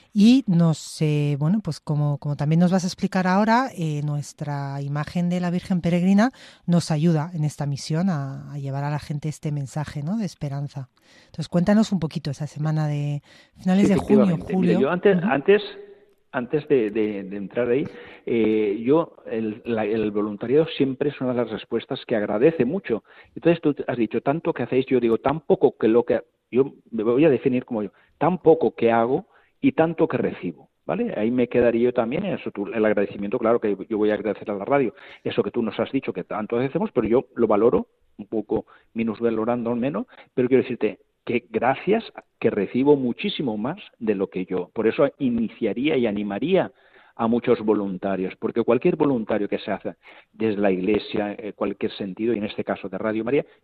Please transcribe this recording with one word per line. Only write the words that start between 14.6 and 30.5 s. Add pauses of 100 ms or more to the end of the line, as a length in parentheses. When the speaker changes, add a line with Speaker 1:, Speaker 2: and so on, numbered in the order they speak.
Speaker 1:
julio.
Speaker 2:
yo
antes,
Speaker 1:
Ujú.
Speaker 2:
antes, (680)
antes
de,
de,
de
entrar
ahí, (400)
eh,
yo, (100)
el,
la,
el
voluntariado (100)
siempre
es
una
de
las
respuestas
que
agradece
mucho. (300)
Entonces
tú (120)
has
dicho,
"Tanto
que
hacéis",
yo
digo,
"Tan
poco
que
lo
que", (300)
yo (160)
me
voy
a
definir
como
yo, (300)
"Tan
poco
que
hago (340)
y
tanto
que
recibo", (160)